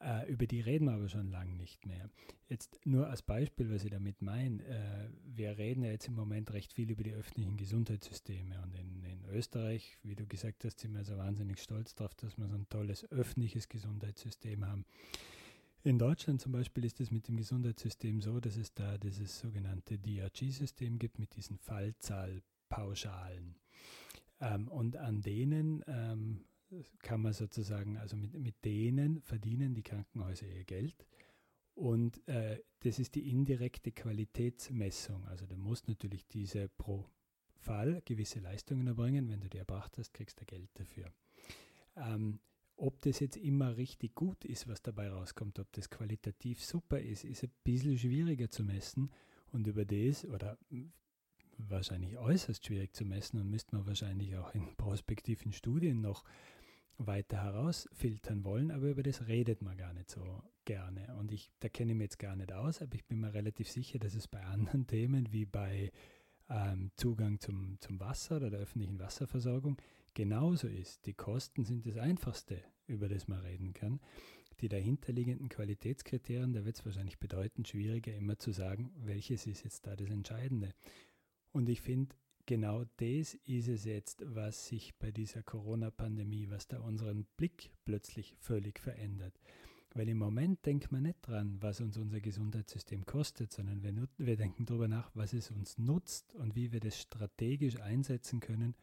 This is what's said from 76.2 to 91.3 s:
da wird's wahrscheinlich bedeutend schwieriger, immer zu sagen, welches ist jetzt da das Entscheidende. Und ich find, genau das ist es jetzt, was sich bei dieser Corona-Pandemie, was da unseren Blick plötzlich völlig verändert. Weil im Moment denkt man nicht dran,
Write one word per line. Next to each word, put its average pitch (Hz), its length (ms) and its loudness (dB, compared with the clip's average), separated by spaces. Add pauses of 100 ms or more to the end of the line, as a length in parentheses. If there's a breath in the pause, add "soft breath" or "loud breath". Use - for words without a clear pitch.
da 104 120 0
wird's 113 200 -4
wahrscheinlich 95 340 -4
bedeutend 101 500 -2
schwieriger, 110 460 0
immer 101 240 0
zu - 120 -2
sagen, 98 460 0
welches 107 500 -2
ist 101 160 -4
jetzt - 240 -10
da 101 80 -4
das 101 160 -2
Entscheidende. 107 640 0 (800 loud breath)
Und 123 160 6
ich 120 120 4
find, 131 360 0 (300)
genau 110 380 4 (120)
das 135 380 2 (100)
ist 123 240 2
es 107 160 2
jetzt, 107 420 -4
was 110 400 -4
sich - 320 -6
bei 110 140 -2
dieser 110 300 -2
Corona-Pandemie, 107 1080 0
was 101 160 -4
da 120 140 -4
unseren 107 440 0 (120)
Blick - 340 0 (140)
plötzlich - 560 -2
völlig 104 400 0
verändert. 101 580 -6 (560 loud breath)
Weil 110 140 2
im 113 100 4
Moment 120 480 4
denkt 143 260 2
man 135 120 2
nicht 170 180 0
dran, 101 380 0